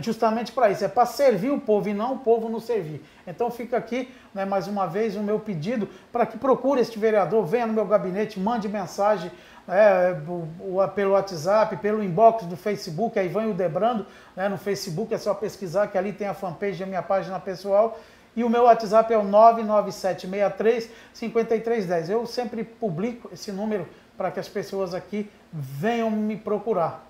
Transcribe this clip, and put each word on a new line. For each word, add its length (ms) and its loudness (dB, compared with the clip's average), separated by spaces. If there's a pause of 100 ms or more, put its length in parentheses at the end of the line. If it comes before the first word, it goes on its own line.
justamente 500 0
pra 180 4
isso, 140 -2
é 40 -2
pra 180 4
servir 440 2
o 80 0
povo 300 0
e 60 -2
não 200 -2
o 40 -6
povo 320 2
nos 140 -6
servir. 380 -4 (240)
Então 240 -2
fica 280 -4
aqui, 340 -6 (220)
né, 100 -4
mais 240 0
uma 180 -2
vez 300 -2
o 40 -4
meu 200 0
pedido 480 -4 (240)
pra 140 2
que 100 -14
procure 460 2
este 160 -2
vereador, 480 2
venha 200 0
no 60 -2
meu 140 0
gabinete, 520 0
mande 300 -2
mensagem, 640 -2 (340)
né, 460 6 (160)
o, 500 -6
o, 100 4
pelo 240 0
WhatsApp, 680 2
pelo 260 -2
inbox 400 6
do 120 -8
Facebook, 600 -4
aí 100 0
vem 220 -2
o 40 -4
Debrando, 520 -2 (300)
né, 100 -4
no 120 -4
Facebook, 560 -6
é 40 -4
só 140 -2
pesquisar 540 -4
que 100 -8
ali 160 -2
tem 160 -6
a 60 -6
fanpage 460 -6
da 60 -8
minha 160 -4
página 380 -2
pessoal, 580 0 (380)
e 80 0
o 60 2
meu 140 4
WhatsApp 480 6
é 40 4
o 60 4
nove 400 8
nove 300 0
sete 340 -4
meia 240 0
três 380 0 (240)
cinquenta 420 -2
e 60 0
três 240 -2
dez. 240 -2
Eu 180 -2
sempre 380 -6
publico 640 -6
esse 220 -12
número 340 -4 (300)
pra 140 -4
que 100 -6
as 80 -10
pessoas 460 -6
aqui 360 -8 (220)
venham 580 -4
me 240 -2
procurar, 760 -2